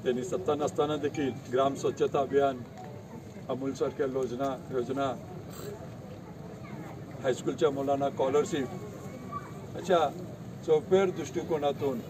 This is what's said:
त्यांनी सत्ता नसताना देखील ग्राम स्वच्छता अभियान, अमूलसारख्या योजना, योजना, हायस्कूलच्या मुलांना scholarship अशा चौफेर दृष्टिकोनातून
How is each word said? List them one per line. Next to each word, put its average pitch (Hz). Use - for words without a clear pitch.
त्यांनी 123
सत्ता 147
नसताना 147
देखील 143
ग्राम 135
स्वच्छता 143
अभियान, 135
अमूलसारख्या 135
योजना, 127
योजना, 131
हायस्कूलच्या 135
मुलांना 139
scholarship 139
अशा 165
चौफेर 185
दृष्टिकोनातून 151